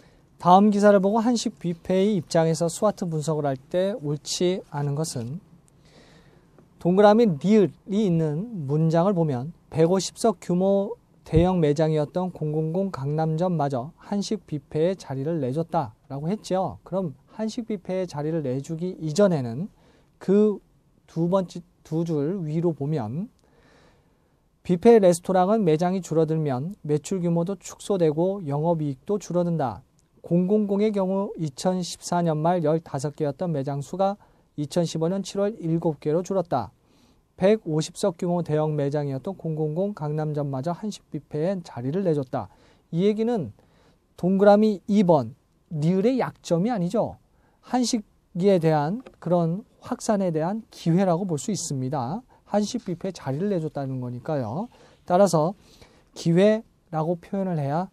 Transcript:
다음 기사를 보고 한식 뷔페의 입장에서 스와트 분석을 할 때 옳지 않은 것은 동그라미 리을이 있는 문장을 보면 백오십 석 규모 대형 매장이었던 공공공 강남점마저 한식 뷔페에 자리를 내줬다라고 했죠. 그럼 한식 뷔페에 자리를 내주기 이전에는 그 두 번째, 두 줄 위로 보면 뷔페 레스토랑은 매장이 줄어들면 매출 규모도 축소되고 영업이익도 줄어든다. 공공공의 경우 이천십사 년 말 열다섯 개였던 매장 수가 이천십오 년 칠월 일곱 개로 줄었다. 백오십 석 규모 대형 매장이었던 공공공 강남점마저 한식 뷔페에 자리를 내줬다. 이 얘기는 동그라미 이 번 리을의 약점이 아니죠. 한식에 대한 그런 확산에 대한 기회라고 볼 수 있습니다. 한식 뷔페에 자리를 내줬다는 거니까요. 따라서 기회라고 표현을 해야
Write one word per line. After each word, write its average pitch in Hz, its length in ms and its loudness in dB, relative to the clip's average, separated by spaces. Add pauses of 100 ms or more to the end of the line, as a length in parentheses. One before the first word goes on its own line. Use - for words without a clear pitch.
(380)
다음 196 340 8
기사를 202 280 6
보고 202 200 2
한식 233 400 0
뷔페의 190 580 0
입장에서 165 500 2
스와트 202 380 -2
분석을 156 400 -2
할 135 100 0
때 185 460 -2
옳지 175 680 -2
않은 143 260 -4
것은 143 440 -6 (1400)
동그라미 208 640 6
리을이 202 640 2
있는 165 640 -2
문장을 165 460 2
보면 151 400 -2 (160)
백오십 170 480 0
석 226 240 0
규모 196 560 0 (260)
대형 175 380 2
매장이었던 156 720 0
공공공 160 600 -4
강남점마저 156 1040 -2
한식 202 520 -6
뷔페에 156 480 -2
자리를 147 440 -6
내줬다라고 143 880 -6
했죠. 185 560 -4
그럼 175 320 -6 (120)
한식 220 400 -8
뷔페에 185 380 -6
자리를 156 380 -4
내주기 156 560 -6
이전에는 156 680 0 (480)
그 202 420 4 (480)
두 165 200 -2
번째, 180 340 -2 (220)
두 165 220 -4
줄 165 400 -2
위로 165 280 -2
보면 143 560 -6 (1300)
뷔페 220 380 6
레스토랑은 185 640 4
매장이 175 400 2
줄어들면 156 800 -2
매출 151 380 -2
규모도 170 340 -2
축소되고 180 920 -2
영업이익도 151 720 -2
줄어든다. 165 640 -2 (400)
공공공의 202 720 0
경우 196 440 -2
이천십사 175 840 -4
년 160 160 0
말 170 260 0
열다섯 151 520 -2
개였던 156 360 -4
매장 143 300 -4
수가 196 360 -2 (400)
이천십오 160 500 -2
년 190 160 -2
칠월 202 360 -4
일곱 165 400 -2
개로 156 220 -2
줄었다. 175 500 -4 (680)
백오십 180 600 0
석 196 220 -2
규모 175 240 -2
대형 156 320 0
매장이었던 143 600 -4
공공공 160 600 -4
강남점마저 151 800 -4
한식 202 360 -12
뷔페에 160 540 -4
자리를 139 400 -6
내줬다. 143 460 -2 (420)
이 170 140 0
얘기는 214 460 0 (680)
동그라미 202 680 4
이 208 180 4
번 151 300 2 (380)
리을의 185 480 2
약점이 175 500 -2
아니죠. 180 460 -2 (460)
한식에 208 1000 0
대한 156 420 0 (160)
그런 170 460 0 (180)
확산에 196 500 -2
대한 170 380 -2
기회라고 180 560 0
볼 165 140 -2
수 - 120 -6
있습니다. 139 720 -4 (220)
한식 208 400 -4
뷔페에 185 300 -8
자리를 147 340 -6
내줬다는 147 540 -4
거니까요. 123 680 -6 (380)
따라서 180 480 2 (600)
기회라고 175 1080 0
표현을 190 380 -4
해야 147 340 -2